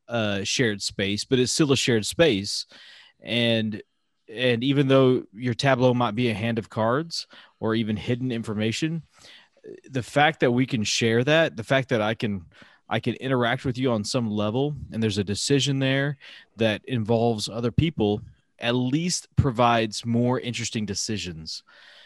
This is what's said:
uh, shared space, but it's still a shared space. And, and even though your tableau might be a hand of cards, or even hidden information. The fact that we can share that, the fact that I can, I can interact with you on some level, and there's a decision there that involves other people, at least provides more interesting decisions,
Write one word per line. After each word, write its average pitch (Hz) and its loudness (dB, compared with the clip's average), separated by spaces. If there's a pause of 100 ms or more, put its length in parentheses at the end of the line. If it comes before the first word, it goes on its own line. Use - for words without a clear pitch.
uh, 104 -2
shared 107 0
space, 101 -2
but 131 2
it's 123 0
still 147 2
a 127 2
shared 110 2
space. 107 0 (560)
And, 110 0 (460)
and 117 0
even 135 2
though 131 6 (100)
your 123 -4
tableau 127 4
might 120 0
be 120 0
a 110 0
hand 113 -2
of 101 -8
cards, 127 -2 (320)
or 110 0
even 110 0
hidden 123 -4
information. 113 -4 (840)
The 131 -4
fact 147 2
that 131 6
we 127 4
can 123 -2
share 113 2
that, 151 2
the 113 -6
fact 135 0
that 113 2
I 107 0
can, 101 -4 (440)
I 110 0
can 113 -2
interact 127 0
with 131 -2
you 131 2
on 107 0
some 117 -2
level, 110 0 (180)
and 113 -2
there's 104 2
a 104 2
decision 135 0
there 139 0 (380)
that 107 2
involves 113 0
other 117 -4
people, 107 -2 (380)
at 120 -2
least 143 -2
provides 117 0
more 120 0
interesting 117 -6
decisions, 92 -8 (420)